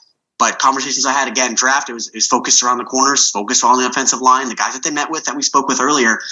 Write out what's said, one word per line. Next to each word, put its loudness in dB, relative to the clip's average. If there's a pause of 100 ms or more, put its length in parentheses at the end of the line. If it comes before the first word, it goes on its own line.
(380)
but 0
conversations 0
I 0
had, 0
again, -2
draft, 0
it -8
was, -10
it -18
was -2
focused 2
around 0
the -6
corners, 2
focused -2
on 4
the 2
offensive -2
line, 4
the -6
guys -2
that -10
they -4
met -4
with -6
that -6
we -6
spoke 0
with 0
earlier. 2 (140)